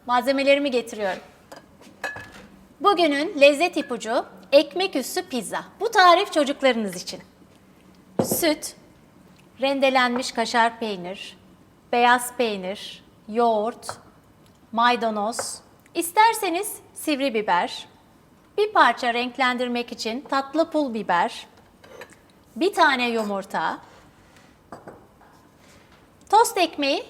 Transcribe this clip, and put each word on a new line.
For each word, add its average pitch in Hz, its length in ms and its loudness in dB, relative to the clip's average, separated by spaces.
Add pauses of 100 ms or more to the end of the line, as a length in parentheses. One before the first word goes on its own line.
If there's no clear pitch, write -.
Malzemelerimi 277 640 2
getiriyorum. 214 520 -4 (1600)
Bugünün 320 600 2
lezzet 294 360 4
ipucu 240 480 -4 (280)
ekmek 359 440 2
üstü 339 320 -6
pizza. 180 360 -6 (160)
Bu 440 100 -2
tarif 370 420 6
çocuklarınız 247 680 0
için. - 180 -12 (1040)
Süt, - 520 -2 (840)
rendelenmiş 262 720 0
kaşar 233 460 0
peynir, 190 600 -10 (540)
beyaz 247 440 4
peynir, 202 680 -6 (240)
yoğurt, 220 580 0 (840)
maydanoz, 226 840 0 (360)
isterseniz 415 840 0 (180)
sivri 277 400 -2
biber, 208 580 -2 (680)
bir 427 140 0
parça 247 420 2
renklendirmek 247 800 -2
için 233 280 -6
tatlı 294 500 -2
pul 285 240 -2
biber, 190 520 -2 (1120)
bir 349 180 0
tane 262 360 2
yumurta, 202 680 -4 (2500)
tost 440 280 4
ekmeği 311 520 0